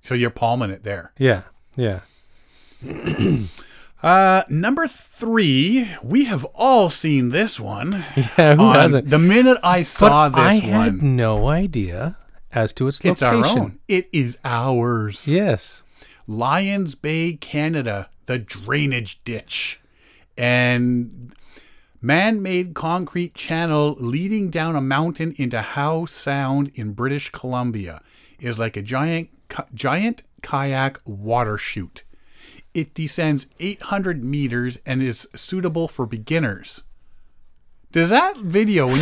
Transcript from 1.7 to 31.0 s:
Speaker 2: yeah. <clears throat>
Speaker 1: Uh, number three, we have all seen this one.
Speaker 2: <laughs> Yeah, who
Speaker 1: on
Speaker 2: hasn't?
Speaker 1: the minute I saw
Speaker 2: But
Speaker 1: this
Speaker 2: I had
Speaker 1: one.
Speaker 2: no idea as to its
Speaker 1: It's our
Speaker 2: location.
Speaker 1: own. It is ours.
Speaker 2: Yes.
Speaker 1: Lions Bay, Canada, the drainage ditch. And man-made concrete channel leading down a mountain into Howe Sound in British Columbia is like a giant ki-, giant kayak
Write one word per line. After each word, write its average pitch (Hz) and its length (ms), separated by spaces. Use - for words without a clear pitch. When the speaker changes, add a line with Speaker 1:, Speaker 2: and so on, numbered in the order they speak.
Speaker 2:
yeah. 107 240
<clears throat> 151 640
Speaker 1:
Uh, 190 480
number 233 360
three, 220 1000
we 226 240
have 185 180
all 233 360
seen 139 400
this 214 280
one. 117 520
Speaker 2:
<laughs> - 60
Yeah, 156 180
who 151 100
Speaker 1:
on 220 100
Speaker 2:
hasn't? 143 340
Speaker 1:
the 147 100
minute 233 460
I 180 180
saw 151 460
Speaker 2:
But 131 80
Speaker 1:
this 190 260
Speaker 2:
I - 40
had 214 320
Speaker 1:
one. 139 180
Speaker 2:
no 110 320
idea 139 680
as 110 220
to 127 140
its - 140
Speaker 1:
It's 180 200
our 120 140
Speaker 2:
location. 160 220
Speaker 1:
own. - 200
It 185 240
is 127 320
ours. 120 800
Speaker 2:
Yes. 160 580
Speaker 1:
Lions 156 680
Bay, 160 460
Canada, 143 680
the 127 120
drainage 120 840
ditch. - 560
And 123 960
man-made 185 720
concrete 175 580
channel 151 680
leading 180 520
down 160 260
a 139 60
mountain 156 560
into 120 240
Howe 156 420
Sound 139 680
in 107 180
British 127 380
Columbia 117 720
is 113 200
like 113 180
a 101 60
giant 151 480
ki-, - 140
giant 165 500
kayak 135 640